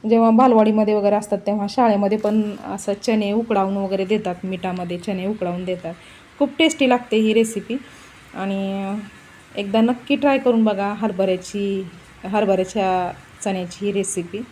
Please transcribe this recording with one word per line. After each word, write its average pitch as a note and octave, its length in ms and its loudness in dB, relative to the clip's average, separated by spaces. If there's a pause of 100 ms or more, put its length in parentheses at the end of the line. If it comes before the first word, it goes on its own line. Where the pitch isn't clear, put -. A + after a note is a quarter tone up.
जेव्हा A3+ 200 6
बालवाडीमध्ये A3 640 6
वगैरे G#3 220 2
असतात, G#3 220 -2
तेव्हा G3+ 320 -2
शाळेमध्ये G#3 480 2
पण G#3+ 340 0 (140)
असं G3 360 -6
चणे G#3+ 300 0
उकडावून G3+ 460 0
वगैरे G3 280 -2
देतात, G3+ 380 -2
मिठामध्ये F3+ 540 -6
चणे F#3 300 -6
उकडावून F#3 380 -4
देतात. F3 280 -6 (460)
खूप C#4+ 100 2 (100)
टेस्टी D#4+ 300 2
लागते A#3+ 280 0
ही G#3+ 160 2
रेसिपी A3+ 420 0 (600)
आणि, G3 480 -4
अ, G3 120 -6 (640)
एकदा G3+ 220 2
नक्की B3 340 0
ट्राय C#4 220 2
करून B3 260 2
बघा G3+ 340 0
हरभऱ्याची, F#3+ 920 -2 (360)
हरभऱ्याच्या F#3+ 880 0 (320)
चण्याची F#3+ 420 -6
ही G3+ 60 0
रेसिपी. F#3+ 480 -4 (120)